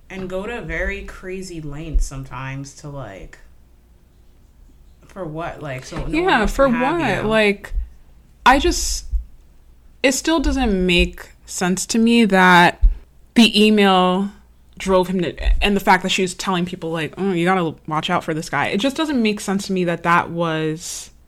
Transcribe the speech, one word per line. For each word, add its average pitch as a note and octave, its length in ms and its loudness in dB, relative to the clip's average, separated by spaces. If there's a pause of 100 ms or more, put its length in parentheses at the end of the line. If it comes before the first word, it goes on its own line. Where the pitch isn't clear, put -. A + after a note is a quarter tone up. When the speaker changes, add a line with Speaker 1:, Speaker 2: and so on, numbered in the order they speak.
Speaker 1:
and F#3+ 200 -10
go F#3+ 160 -6
to A#3 160 -10
very F#3 440 -6
crazy F#3 560 -12
lengths C#3+ 440 -4
sometimes C3+ 720 -10
to, D3+ 140 -16
like, G#2 500 -16 (1700)
for F#3+ 180 -12
what? D#3 360 -10
Like, C3+ 240 -10
so D#3+ 120 -12
no D3+ 60 -6
one - 100 -6
Speaker 2:
Yeah, D#4+ 280 0
Speaker 1:
else G3 140 -2
Speaker 2:
for C#4 100 2
Speaker 1:
can B3+ 100 2
have C4+ 240 -2
Speaker 2:
what? A3+ 240 -2
Speaker 1:
you. G#3 60 -2
Speaker 2:
Like, G#3 440 0 (720)
I C4 140 6
just, - 460 -2 (1000)
it C#4 80 4
still D#4+ 280 0
doesn't B3 460 0
make F3 460 2 (140)
sense F3+ 420 -2
to - 120 -2
me A#3 260 6
that F#3 580 6 (520)
the G#3+ 300 6
email G3 640 4 (480)
drove F#3 300 2
him F#3 140 -2
to, - 420 0
and G3+ 120 2
the G3 40 0
fact F#3 240 4
that F#3+ 60 -4
she F#3+ 120 0
was F3+ 120 -2
telling F3+ 320 -2
people, F3 260 -8
like, D#3 260 -4
"Oh, F#3+ 140 -2
you E3+ 140 0
gotta F3 300 0 (120)
watch D#3 220 -4
out F3 140 -2
for E3 100 -6
this D#3+ 160 -8
guy." C#3 180 -2
It - 120 -2
just C4+ 180 -2
doesn't D4+ 240 0
make G#3+ 180 0
sense G3+ 280 -4
to G3 60 -4
me F3+ 120 0
that E3+ 180 -2
that E3+ 260 2
was D#3+ 840 -4 (160)